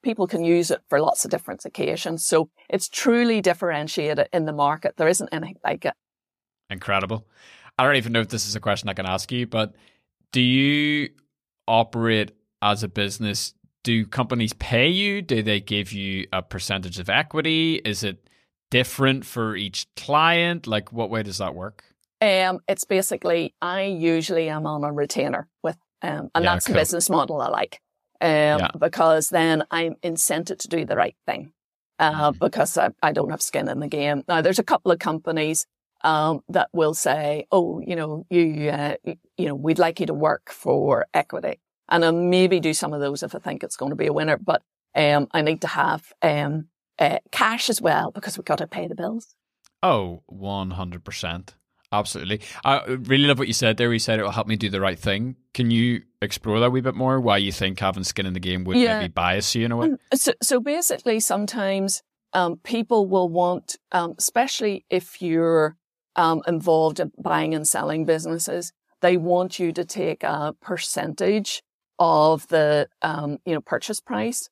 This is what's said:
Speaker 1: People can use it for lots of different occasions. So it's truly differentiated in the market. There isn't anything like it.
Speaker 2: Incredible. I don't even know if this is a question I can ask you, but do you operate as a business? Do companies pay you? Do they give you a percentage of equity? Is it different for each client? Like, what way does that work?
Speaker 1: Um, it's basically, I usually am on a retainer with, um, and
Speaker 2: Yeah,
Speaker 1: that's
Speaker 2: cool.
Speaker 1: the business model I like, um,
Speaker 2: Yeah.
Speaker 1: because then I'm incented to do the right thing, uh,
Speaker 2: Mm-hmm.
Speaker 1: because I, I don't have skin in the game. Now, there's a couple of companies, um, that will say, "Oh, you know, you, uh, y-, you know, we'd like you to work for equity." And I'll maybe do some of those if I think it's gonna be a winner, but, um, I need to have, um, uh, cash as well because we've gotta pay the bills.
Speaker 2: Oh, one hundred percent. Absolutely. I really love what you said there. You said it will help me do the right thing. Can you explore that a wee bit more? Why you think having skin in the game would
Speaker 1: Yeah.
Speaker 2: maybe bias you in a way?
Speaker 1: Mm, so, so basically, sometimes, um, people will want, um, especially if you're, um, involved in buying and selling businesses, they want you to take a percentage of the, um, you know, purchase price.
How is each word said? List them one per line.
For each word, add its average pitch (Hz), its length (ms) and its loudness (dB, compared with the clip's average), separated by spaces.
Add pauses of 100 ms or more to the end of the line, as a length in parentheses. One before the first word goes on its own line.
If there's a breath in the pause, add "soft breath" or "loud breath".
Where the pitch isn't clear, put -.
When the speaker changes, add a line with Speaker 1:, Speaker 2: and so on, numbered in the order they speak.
Speaker 1:
People 214 240 0
can 175 160 -2
use 170 260 4
it - 180 0
for 147 140 2
lots - 240 0
of - 60 -6
different - 340 -8
occasions. 165 580 -4
So 185 280 2 (180 soft breath)
it's - 180 -2
truly 233 540 2
differentiated 156 880 -2
in 160 140 0
the 151 80 -4
market. 147 440 0
There 160 100 2
isn't 185 240 0
anything 165 320 -8
like - 200 -2
it. - 120 -4 (720)
Speaker 2:
Incredible. 98 580 -2 (500 loud breath)
I 127 80 4
don't 143 100 4
even 117 180 0
know 113 80 4
if 110 80 -2
this 107 180 -4
is 104 80 -6
a 107 40 -6
question - 280 -2
I 98 60 -4
can 92 140 -6
ask 95 240 -4
you, 123 160 -4
but 110 260 -2 (580 soft breath)
do 127 100 2
you 147 680 2 (580)
operate 113 640 2 (300)
as 104 220 0
a 104 40 -6
business? 101 680 -4 (300)
Do 113 220 2
companies 117 480 -2
pay 123 340 0
you? 202 340 0
Do 123 220 -2
they 104 160 0
give 98 320 -4
you 98 420 -6
a 92 80 -2
percentage 92 580 -8
of 90 100 -8
equity? 156 680 0 (100)
Is 107 180 -4
it 98 240 -8 (440)
different 131 540 2
for 110 300 -4
each 98 400 -8
client? 170 720 2
Like, 107 240 -2
what 113 180 -4
way 110 140 -2
does 98 140 -8
that 92 160 -4
work? 95 300 -12 (380)
Speaker 1:
Um, 185 460 2
it's - 180 -2
basically, 175 760 0
I 180 220 -4
usually 165 680 0
am 151 160 -4
on 151 180 -4
a 147 80 -2
retainer 143 560 -2 (160)
with, 165 140 -4 (240)
um, 151 320 -8
and 170 120 2
Speaker 2:
Yeah, 175 80 4
Speaker 1:
that's 175 120 -2
Speaker 2:
cool. 220 80 -2
Speaker 1:
the 165 60 6
business 165 300 0
model 151 320 0
I - 80 -2
like, - 320 -4 (400)
um, 170 80 4 (320)
Speaker 2:
Yeah. - 60 0 (120)
Speaker 1:
because 160 500 4
then 165 400 2
I'm 165 320 -2
incented 165 580 -4
to - 80 -8
do 160 180 -2
the 147 100 -2
right - 200 0 (120)
thing, 151 240 -8 (480)
uh, 151 320 2
Speaker 2:
Mm-hmm. - 80 -6
Speaker 1:
because - 380 0
I, - 120 2 (140)
I 151 80 2
don't - 180 -2
have 156 120 -6
skin 143 260 -4
in 135 120 -4
the 147 80 -6
game. 143 400 -2
Now, 165 140 2
there's 185 180 2
a - 40 0
couple - 280 2
of 170 80 2
companies, 160 680 -2 (360)
um, 156 460 2
that 175 240 2
will 160 200 2
say, 147 580 -2
"Oh, 170 340 2
you 180 100 -6
know, 156 340 -6
you, 156 400 2
uh, 147 340 -2
y-, 170 140 -8 (200)
you 175 100 -2
know, 143 80 -4
we'd 156 240 0
like 170 200 2
you 175 60 -2
to 156 80 -4
work 151 380 0
for 139 640 2
equity." - 460 -2 (300)
And 170 160 4
I'll 165 80 6
maybe 180 460 4
do 160 140 0
some 151 200 -2
of 147 80 -4
those 143 220 -4
if - 120 -10
I - 40 -8
think - 240 -8
it's - 140 -10
gonna 143 180 -4
be 151 120 0
a 147 60 0
winner, 156 240 2
but, - 240 0 (340)
um, 147 360 4
I 160 100 2
need 156 200 2
to - 60 -2
have, 151 540 -2
um, 151 480 0 (280)
uh, 147 220 2 (120)
cash 226 380 0
as 220 120 0
well 151 300 0
because 196 260 -10
we've 190 80 -12
gotta 160 220 -2
pay 175 200 -8
the 170 80 -8
bills. 220 400 -8 (480)
Speaker 2:
Oh, 98 440 0
one 95 440 -6
hundred 87 320 -8
percent. 87 520 -10 (360)
Absolutely. 104 500 -4 (240 loud breath)
I 139 200 4
really 131 420 2
love 131 120 4
what 135 80 0
you 113 60 -2
said 110 240 2
there. 120 160 2
You 113 60 2
said 110 200 0
it 104 40 -2
will 101 80 -2
help 107 160 -2
me 110 100 0
do 104 120 -2
the 95 120 -2
right 95 180 0
thing. 110 380 -2 (160)
Can 120 180 2
you 117 300 2 (200)
explore 104 380 -2
that 120 60 4
a 123 40 4
wee 127 120 0
bit 127 140 -2
more? 131 260 2
Why 104 160 4
you 98 140 0
think 95 280 -2
having 95 240 -2
skin 95 220 -4
in 92 80 -4
the 92 60 -4
game 92 260 -4
would 92 120 2
Speaker 1:
Yeah. 233 220 4
Speaker 2:
maybe 196 140 -4
bias 92 420 0
you 117 100 2
in 120 60 0
a 117 60 -2
way? 320 120 0
Speaker 1:
Mm, 269 80 -2 (180)
so, - 180 0 (100)
so 247 160 2
basically, 254 600 -2
sometimes, 196 840 -2 (320)
um, 175 240 2
people 220 500 0
will 185 220 2
want, 175 480 0 (140)
um, 170 260 -2
especially 226 720 -2
if - 320 -4
you're, 165 560 2 (400)
um, 165 300 4
involved 160 520 2
in 160 180 -2
buying 160 360 -2
and 156 140 -2
selling 156 380 -2
businesses, 165 680 -2 (280)
they 180 160 6
want 180 420 0
you 170 140 0
to 175 120 -4
take 165 380 -4
a 151 380 -2
percentage 180 1000 -2 (380)
of 160 480 4
the, 151 400 4 (140)
um, 156 440 -4
you 170 80 -2
know, 151 80 -2
purchase - 400 -6
price. 226 500 -6